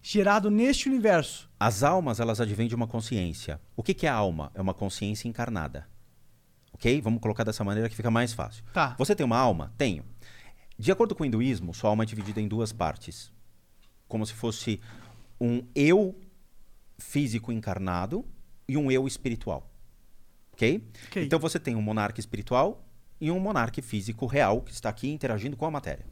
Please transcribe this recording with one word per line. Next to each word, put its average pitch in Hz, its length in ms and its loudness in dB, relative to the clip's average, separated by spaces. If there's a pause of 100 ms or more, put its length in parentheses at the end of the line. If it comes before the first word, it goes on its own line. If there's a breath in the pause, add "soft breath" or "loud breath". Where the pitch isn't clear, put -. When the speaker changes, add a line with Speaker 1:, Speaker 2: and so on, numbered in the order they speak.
Speaker 1:
gerado 208 500 4
neste 254 380 4
universo. 214 580 4 (140)
Speaker 2:
As 104 220 4
almas, 143 380 2
elas 113 180 2
advêm 110 300 0
de 117 60 -2
uma 117 120 -2
consciência. 92 720 -4 (160)
O 113 80 -4
que 190 100 2
que 165 140 0
é - 20 4
a 131 40 2
alma? 85 420 0
É 98 60 -6
uma 95 120 0
consciência 104 540 -4
encarnada. 85 640 -6 (840)
Ok? 135 300 2
Vamos 110 180 2
colocar 110 240 0
dessa 107 220 -2
maneira 107 240 0
que - 80 -8
fica 117 120 0
mais 117 220 4
fácil. - 400 -8
Speaker 1:
Tá. 139 260 0
Speaker 2:
Você 143 160 2
tem 156 120 2
uma 113 120 4
alma? 101 400 2
Tenho. 95 280 0 (720 soft breath)
De 110 120 0
acordo 214 240 4
com 165 100 -2
o - 20 2
hinduísmo, 110 480 0
sua - 160 2
alma 110 140 4
é - 20 4
dividida 107 340 -6
em 107 80 -2
duas 107 240 -2
partes. - 580 -6 (760)
Como 110 180 -2
se 107 80 -10
fosse 113 460 -4 (600 loud breath)
um 120 200 2 (140)
eu 185 400 6 (840)
físico 120 540 -2
encarnado 95 760 -2 (420)
e 131 100 0
um 139 140 2
eu 131 160 4
espiritual. 110 600 -6 (840)
Ok? - 340 0 (200 loud breath)
Speaker 1:
Ok. 185 160 -4
Speaker 2:
Então 147 160 2
você 160 200 -2
tem 120 160 -2
um 107 60 0
monarca 107 380 0
espiritual 123 680 0 (340)
e 156 120 -2
um 185 80 0
monarca 151 420 0
físico 110 440 -4
real 113 360 4
que - 100 -10
está - 180 -6
aqui 143 200 -4
interagindo 135 480 -4
com 151 80 -4
a 160 60 -2
matéria. 127 400 -8